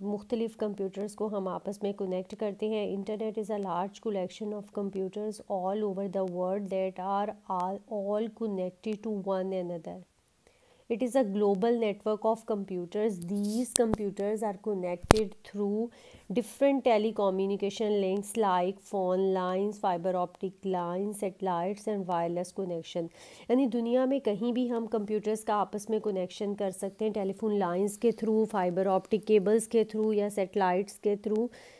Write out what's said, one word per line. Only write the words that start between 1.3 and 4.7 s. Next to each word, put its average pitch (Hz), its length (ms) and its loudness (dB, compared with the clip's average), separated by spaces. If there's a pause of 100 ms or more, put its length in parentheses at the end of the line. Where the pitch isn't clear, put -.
आपस 185 340 -6
में 202 120 -2
कनेक्ट 185 400 -4
करते 208 340 -2
हैं। 208 280 -2
Internet 214 420 -4
is 208 120 -4
a 208 100 -2
large 190 460 -4
collection 196 420 -4 (120)
of 202 40 -12 (140)